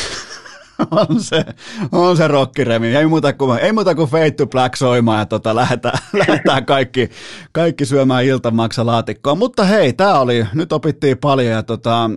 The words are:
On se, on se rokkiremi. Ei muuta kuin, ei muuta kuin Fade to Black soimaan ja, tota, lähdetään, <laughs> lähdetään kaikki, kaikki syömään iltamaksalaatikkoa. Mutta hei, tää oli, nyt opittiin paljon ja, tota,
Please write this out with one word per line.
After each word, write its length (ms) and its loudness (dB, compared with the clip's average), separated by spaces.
On 300 0
se, 240 -2
on 240 2
se 120 2
rokkiremi. 680 0
Ei 100 4
muuta 260 2
kuin, 260 0
ei 140 0
muuta 220 2
kuin 140 0
Fade 220 2
to 160 -2
Black 300 0
soimaan 420 2
ja, 80 -2
tota, 280 -2
lähdetään, 440 -2
<laughs> 160 0
lähdetään 380 0
kaikki, 440 0
kaikki 320 0
syömään 400 2
iltamaksalaatikkoa. 1080 0
Mutta 300 0
hei, 280 4
tää 280 2
oli, 340 0
nyt 180 -4
opittiin 460 0
paljon 340 0
ja, 100 -2
tota, 540 -2